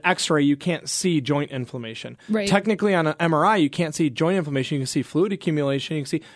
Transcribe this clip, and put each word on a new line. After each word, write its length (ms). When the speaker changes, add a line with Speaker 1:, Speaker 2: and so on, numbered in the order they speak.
Speaker 1:
x-ray, 400
you 140
can't 320
see 320
joint 300
inflammation. 680
Speaker 2:
Right. 180
Speaker 1:
Technically, 480
on 120
an 120
M 140
R 120
I, 120
you 120
can't 260
see 140
joint 280
inflammation. 380
You 60
can 60
see 160
fluid 300
accumulation, 640
you 60
can 60
see, 120